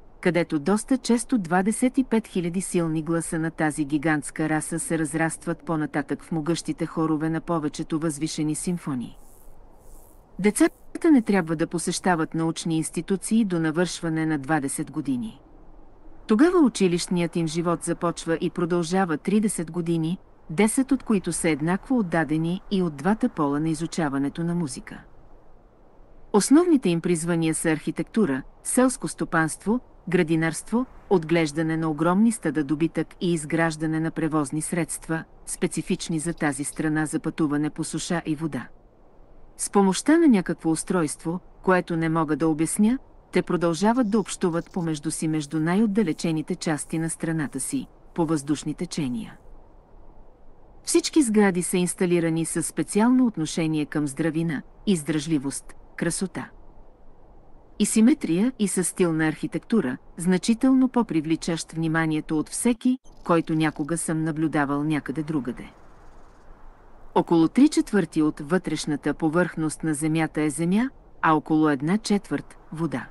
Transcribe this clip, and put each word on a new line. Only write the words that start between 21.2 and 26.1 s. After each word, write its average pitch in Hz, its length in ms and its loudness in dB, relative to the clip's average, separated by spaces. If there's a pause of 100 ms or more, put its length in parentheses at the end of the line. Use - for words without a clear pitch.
са - 160 -2
еднакво 170 480 0
отдадени 165 640 0 (100)
и 190 100 2
от 170 140 -2
двата 202 340 0
пола 143 300 -2
на 160 100 0
изучаването 151 720 -2
на 170 120 -2
музика. - 480 -6 (1300)